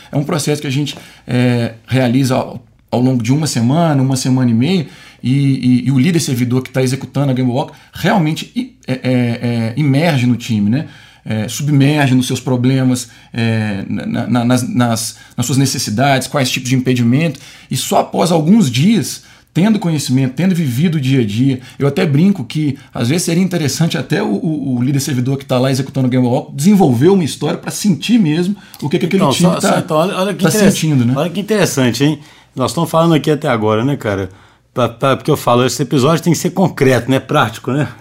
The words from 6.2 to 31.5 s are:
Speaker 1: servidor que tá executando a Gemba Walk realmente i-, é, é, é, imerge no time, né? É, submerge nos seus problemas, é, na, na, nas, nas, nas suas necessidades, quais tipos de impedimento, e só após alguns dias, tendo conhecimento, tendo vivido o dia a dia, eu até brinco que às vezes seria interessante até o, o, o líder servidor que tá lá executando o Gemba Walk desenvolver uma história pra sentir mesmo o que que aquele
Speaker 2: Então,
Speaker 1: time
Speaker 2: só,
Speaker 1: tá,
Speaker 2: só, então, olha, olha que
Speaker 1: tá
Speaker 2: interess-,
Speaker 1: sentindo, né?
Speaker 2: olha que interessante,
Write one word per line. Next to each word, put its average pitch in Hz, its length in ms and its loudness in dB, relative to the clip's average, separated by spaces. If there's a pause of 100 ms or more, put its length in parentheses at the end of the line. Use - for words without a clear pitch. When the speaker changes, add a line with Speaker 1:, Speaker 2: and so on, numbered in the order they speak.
Speaker 1:
servidor 127 400 -2
que - 80 -14
tá 131 120 -2
executando 139 480 -2
a 131 60 0
Gemba 127 160 0
Walk 135 220 -4 (180)
realmente 165 640 -2
i-, 247 220 -8 (100)
é, 131 60 -4
é, 127 100 -6
é, 120 720 -2
imerge 143 500 2
no 120 120 2
time, 104 320 0
né? 143 180 -2 (380)
É, 110 240 -4
submerge 143 680 2
nos 127 120 2
seus 131 120 -4
problemas, 127 720 0 (240)
é, 110 560 -2
na, - 380 -4
na, 120 180 0
nas, 123 240 0
nas, 117 480 -2 (180)
nas 123 100 -4
suas 139 120 0
necessidades, 131 680 0
quais 131 240 -2
tipos 123 200 -6
de 131 60 2
impedimento, 127 600 0 (320)
e 143 60 -4
só - 220 -2
após 190 340 0
alguns 165 400 4
dias, 151 520 0 (280)
tendo 208 280 2
conhecimento, 135 540 0
tendo 185 200 0
vivido 156 420 0
o 156 60 -2
dia 131 200 2
a 113 40 2
dia, 123 360 0 (180)
eu 139 80 0
até 143 180 0
brinco 165 380 2
que 147 340 -4 (160)
às 117 140 -4
vezes 165 160 0
seria 170 180 0
interessante 165 560 -2
até 151 240 -2
o, 214 60 -2
o, 160 480 -2
o 120 80 0
líder 139 160 0
servidor 131 380 -2
que - 80 -12
tá 131 120 0
lá 131 140 2
executando 131 380 -2
o - 20 -2
Gemba 127 160 2
Walk 131 260 -2
desenvolver 151 540 4
uma 190 160 4
história 147 340 -4
pra - 140 -10
sentir 208 480 0
mesmo 175 380 0 (240)
o 143 80 -4
que 170 100 0
que 185 60 0
aquele 185 180 0
Speaker 2:
Então, 139 100 2
Speaker 1:
time 170 160 4
Speaker 2:
só, 175 60 2
Speaker 1:
tá, 170 140 0
Speaker 2:
só, 190 100 2
então, 160 160 -4
olha, 170 220 0
olha 190 160 -2
que 156 100 -4
Speaker 1:
tá 160 60 4
Speaker 2:
interess-, 196 240 4
Speaker 1:
sentindo, 147 320 2
né? 123 100 2
Speaker 2:
olha 165 140 -2
que 165 100 -6
interessante, 143 640 0